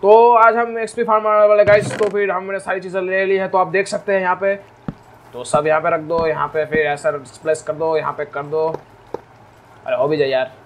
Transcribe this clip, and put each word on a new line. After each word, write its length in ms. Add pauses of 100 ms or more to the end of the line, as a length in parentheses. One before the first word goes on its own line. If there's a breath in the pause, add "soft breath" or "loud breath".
तो 320
आज 220
हम 220
एक्सपी 260
Pharma 200
बनाने 240
वाले 160
guys। 340
तो 100
फिर 220
हमने 280
सारी 220
चीज़ें 220
ले 220
ली 120
है, 120
तो 100
आप 80
देख 200
सकते 260
हैं 80
यहाँ 160
पे। 180 (800)
तो 100
सब 220
यहाँ 140
पे 100
रख 100
दो, 260
यहाँ 220
पे 160
फिर 220
ऐसा 260 (140)
splice 360
कर 100
दो, 240
यहाँ 160
पे 120
कर 180
दो। 240 (1200)
अरे 100
हो 120
भी 80
जाए 120
यार 220 (160)